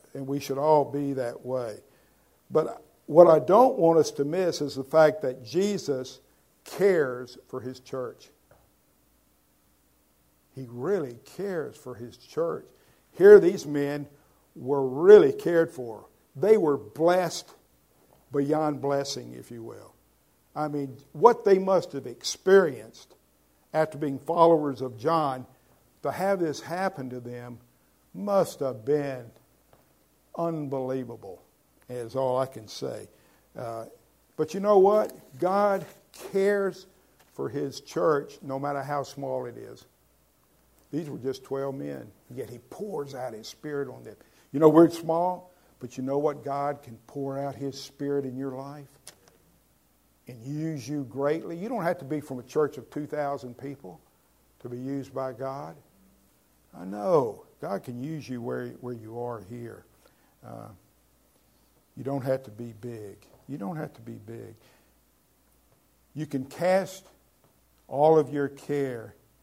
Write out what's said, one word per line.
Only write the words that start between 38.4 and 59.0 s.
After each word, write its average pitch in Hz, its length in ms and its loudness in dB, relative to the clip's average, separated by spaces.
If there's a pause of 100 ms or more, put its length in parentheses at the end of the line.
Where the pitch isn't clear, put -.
no 135 160 -8
matter 143 240 -6
how 143 220 -4
small 131 420 -8
it 117 100 -14
is. 113 280 -18 (1080)
These 151 200 -8
were - 80 -12
just 127 260 -8
twelve 135 300 -6
men, 139 360 -12 (240)
yet 120 140 -12
he 117 100 -16
pours 147 560 -10
out 127 200 -10
his 110 120 -16
Spirit 143 420 -8
on 123 140 -16
them. 113 140 -20 (360)
You 139 60 -2
know, 156 120 10
we're 165 180 10
small, 170 640 -4 (260)
but 127 200 -16
you 131 40 -6
know 139 140 -2
what? 147 260 -2
God 143 400 -6
can 117 140 -18 (100)
pour 139 320 -8
out 139 160 -6
his 135 260 -10
Spirit 143 440 -4
in 127 140 -10
your 135 140 -8
life 139 360 -16 (1400)
and 120 160 -18
use 147 460 -8
you 147 160 -6
greatly. 147 520 -4
You 196 120 -10
don't 233 140 -6
have 170 160 -2
to 139 80 -16
be 147 140 -6
from 135 180 -10
a 120 40 -14
church 147 360 -2
of 120 120 -16
two 147 160 -8
thousand 143 520 -8
people 143 420 -14 (600)
to 120 100 -14
be 123 80 -10
used 135 360 -8
by 131 200 -6
God. 139 420 -12 (960)
I - 120 -16
know. 175 580 0 (160)
God 185 220 -8
can 123 200 -12
use 147 260 -10
you 123 120 -10
where, 123 280 -8 (120)
where 123 140 -10
you 113 260 -14